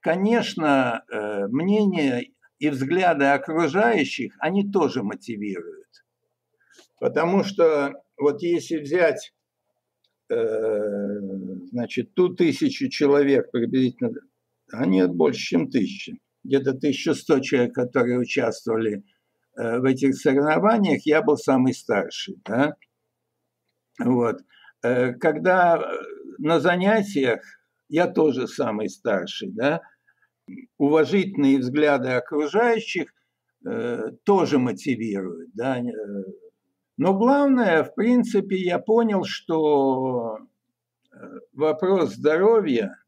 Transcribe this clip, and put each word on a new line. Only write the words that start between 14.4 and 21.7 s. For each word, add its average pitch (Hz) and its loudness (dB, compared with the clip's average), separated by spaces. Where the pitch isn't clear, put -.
а - -2
нет, 92 4
больше, 78 2
чем - -2
тысяча, - -4
где-то 131 0
тысяча 143 -2
сто 143 2
человек, 123 0
которые 123 0
участвовали, 113 -2
э, 117 -4
в 127 -4
этих 135 2
соревнованиях, 160 2
я 151 4
был 143 2
самый 131 2